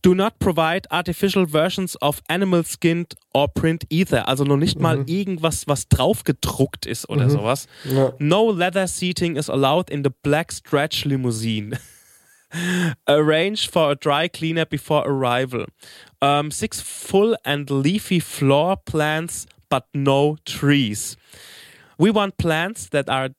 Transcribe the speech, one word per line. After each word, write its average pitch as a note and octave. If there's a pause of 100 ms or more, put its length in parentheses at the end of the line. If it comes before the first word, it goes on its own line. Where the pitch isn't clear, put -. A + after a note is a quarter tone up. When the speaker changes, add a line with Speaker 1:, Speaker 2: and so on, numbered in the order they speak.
Speaker 1:
Do F3+
not G3
provide E3
artificial F3+
versions E3+
of C#3+
animal F3+
skin E3+ (280)
or C#3
print E3
either. D#3+
Also C3+
noch C#3
nicht D#3+
mal D#3+
Speaker 2:
Mm-hmm. C3+
Speaker 1:
irgendwas, E3+
was C#3+
draufgedruckt -
ist -
oder C3
Speaker 2:
Mm-hmm. B2+
Speaker 1:
sowas. C3+ (180)
Speaker 2:
Ja. C3
Speaker 1:
No F#3+
leather F#3
seating F3
is D3+
allowed C#3
in C#3+
the C3+ (100)
black D3
stretch -
limousine. A2+ (760)
<laughs> F3
Arrange D#3
for D#3
a C#3+
dry D3+
cleaner D#3+
before -
arrival. B2+ (560)
Um, D3
six -
full -
and C#3+
leafy D#3+
floor D3+
plants, D#3 (220)
but C3+
no C#3+
trees. C#3 (800)
We G3+
want G3
plants E3+
that C#3+
are C3